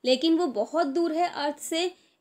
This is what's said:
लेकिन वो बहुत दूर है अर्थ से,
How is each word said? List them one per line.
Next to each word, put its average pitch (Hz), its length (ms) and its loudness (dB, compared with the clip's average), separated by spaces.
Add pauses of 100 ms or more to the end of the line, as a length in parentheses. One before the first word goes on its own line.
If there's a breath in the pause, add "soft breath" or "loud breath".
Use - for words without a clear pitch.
लेकिन 262 300 4
वो 349 120 2
बहुत 262 400 -2
दूर 320 260 0
है 339 160 0
अर्थ 294 300 -4
से, 349 360 -4 (260 soft breath)